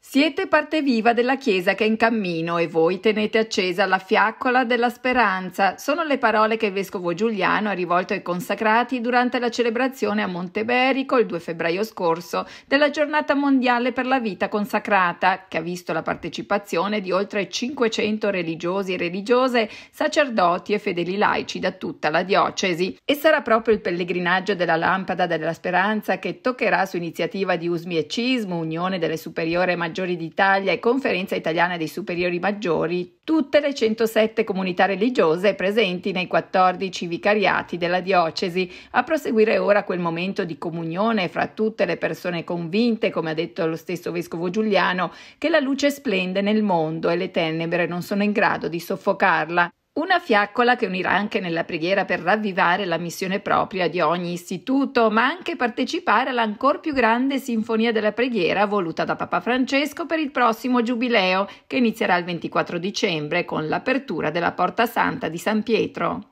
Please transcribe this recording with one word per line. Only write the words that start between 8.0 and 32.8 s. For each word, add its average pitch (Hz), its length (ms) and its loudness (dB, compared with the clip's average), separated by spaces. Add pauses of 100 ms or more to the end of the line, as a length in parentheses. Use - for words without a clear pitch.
ai 180 100 -4
consacrati 220 760 0
durante 247 380 0
la 240 140 -2
celebrazione 233 720 0
a 202 40 -2
Monteberico 247 920 0
il 214 80 4
due 170 120 -4
febbraio 170 440 -2
scorso 180 640 -2 (180)
della 285 240 4
Giornata 302 460 0
Mondiale 254 560 2
per 254 160 -4
la 262 120 2
Vita 202 300 -2
Consacrata, 196 1000 0
che - 100 -6
ha 160 40 -2
visto 175 320 -6
la 160 80 -2
partecipazione 175 1000 -4
di 185 120 -6
oltre 196 360 -2
cinquecento 214 840 -2
religiosi 180 640 -4
e - 20 -6
religiose, 220 720 0 (220)
sacerdoti 220 840 0
e 208 60 0
fedeli 175 360 -4
laici 175 440 0
da 185 140 -2
tutta - 360 -6
la 165 140 2
diocesi. 180 800 0
E 277 80 0
sarà 302 280 4
proprio 226 340 2
il 214 60 -6
pellegrinaggio 180 720 0
della 170 220 2
Lampada 180 500 0
della 160 260 -2
Speranza 190 640 0
che 180 240 -8
toccherà, 196 460 0
su 185 100 -6
iniziativa 175 580 -2
di 170 120 -4
usmi 170 300 -2
e 151 100 -2
cism, 233 460 -2
Unione 170 440 -4
delle 160 180 -2
Superiore 170 600 -2
Maggiori 170 160 -4
d'Italia 185 800 0
e 165 80 0
Conferenza 214 560 0
Italiana 175 400 0
dei 160 140 -4
Superiori 175 500 -4
Maggiori, 180 840 -2